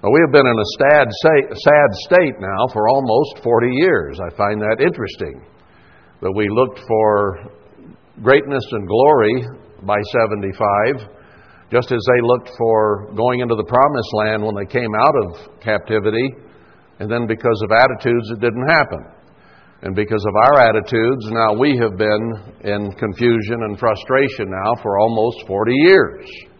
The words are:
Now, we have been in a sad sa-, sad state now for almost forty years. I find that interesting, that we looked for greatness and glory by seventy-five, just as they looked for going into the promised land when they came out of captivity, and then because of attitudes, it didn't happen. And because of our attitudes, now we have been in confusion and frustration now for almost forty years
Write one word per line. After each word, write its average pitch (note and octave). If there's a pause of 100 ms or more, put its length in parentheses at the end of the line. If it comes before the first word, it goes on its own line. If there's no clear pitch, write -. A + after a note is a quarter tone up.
Now, G2
we D3+
have C3
been C#3
in A#2
a G#2 (200)
sad D3 (160)
sa-, D3+
sad D3 (200)
state F3+
now F#2+
for G#2+
almost B2+
forty A#2+
years. G#2+
I F2
find G#2
that A2
interesting, G2+ (760)
that F#2+
we G#2
looked B2
for G#2+ (760)
greatness C#3
and G2+
glory A#2+ (400)
by G#2
seventy-five, G#2+ (580)
just B2
as A#2
they B2
looked B2
for G#2+
going B2
into A#2
the G#2+
promised C3
land G#2+
when G#2+
they G2+
came A#2
out C#3
of -
captivity, A2 (680)
and G#2+
then A#2
because A2
of G2+
attitudes, A#2+
it A2+
didn't B2
happen. D3 (800)
And F#2
because G#2+
of G#2
our B2+
attitudes, A2+
now A2+
we C3+
have G#2+
been G#2+ (380)
in G#2
confusion A2+
and G#2
frustration B2+
now G2
for G2+
almost A2+
forty G#2+ (140)
years D3+ (320)